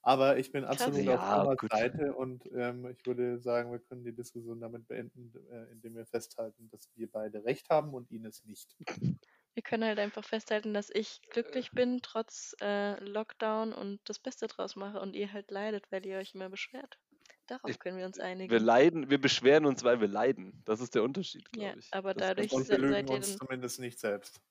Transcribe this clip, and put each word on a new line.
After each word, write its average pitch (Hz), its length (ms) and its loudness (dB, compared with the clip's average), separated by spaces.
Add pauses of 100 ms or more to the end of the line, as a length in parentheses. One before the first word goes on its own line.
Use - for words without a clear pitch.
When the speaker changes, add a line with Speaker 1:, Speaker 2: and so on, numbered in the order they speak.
Speaker 1:
Aber 135 360 6
ich 131 140 -2
bin 139 180 -2
Speaker 2:
Krass. - 260 2
Speaker 1:
absolut - 120 2
auf - 180 4
Speaker 3:
Ja, - 0 -
Speaker 1:
Thomas' 101 320 4
Speaker 3:
gut. 107 120 -4
Speaker 1:
Seite 131 440 2
und, 127 380 -8
ähm, 123 340 -4
ich 123 200 -14
würde 123 320 -2
sagen, 120 340 0
wir 120 80 -8
können 123 240 -16
die 117 100 -8
Diskussion 117 460 -10
damit 117 280 -12
beenden, 117 440 -12 (180)
äh, 120 220 -16
indem 113 220 -16
wir 113 120 -12
festhalten, 113 640 -8
dass - 240 -20
wir 113 160 -10
beide 107 340 -8
recht 131 260 -2
haben 151 240 4
und 123 160 -12
Ines 113 340 -14
nicht. - 320 -20 (760)
Speaker 2:
Wir 233 80 -6
können 226 220 -2
halt 214 160 0
einfach 208 240 -4
festhalten, 214 500 -2
dass 202 160 -2
ich - 300 -2 (100)
glücklich 247 420 -4
Speaker 3:
Äh. - 20 -20
Speaker 2:
bin, 247 280 2
trotz, - 580 -8
äh, 202 380 0
Lockdown 220 760 -2
und 202 360 -6
das 208 100 -8
Beste 240 300 -8
draus - 260 -6
mache 196 260 -8
und 190 140 -8
ihr 202 180 -4
halt 202 200 -10
leidet, 202 400 -4
weil 190 120 -4
ihr 190 140 -6
euch 196 160 -10
immer 190 160 -8
beschwert. 254 480 -12 (480)
Darauf 247 320 -8
Speaker 3:
Ich, - 0 -
Speaker 2:
können 185 200 -8
wir 185 80 -6
uns 185 120 -10 (260)
Speaker 3:
wir 117 140 4
Speaker 2:
einigen. - 20 8
Speaker 3:
leiden, 135 500 6
wir 143 100 6
beschweren 139 460 6
uns, 131 180 2
weil 120 160 6
wir 104 80 4
leiden. 101 580 0
Das 110 140 0
ist 123 140 -6
der 113 100 6
Unterschied, 156 480 -4
Speaker 2:
Ja, 208 220 -6
Speaker 3:
glaub - 20 -14
ich. - 160 -14
Speaker 2:
aber 190 220 -2
Speaker 3:
Das - 0 -
Speaker 2:
dadurch 196 360 0
Speaker 1:
Und 131 160 2
Speaker 2:
se-, - 20 -12
Speaker 1:
belügen 139 180 6
Speaker 2:
seid 139 240 2
ihr 131 100 2
Speaker 1:
uns - 180 -4
Speaker 2:
dann - 0 -
Speaker 1:
zumindest 127 420 -6
nicht 120 200 -8
selbst. 101 400 -4 (100)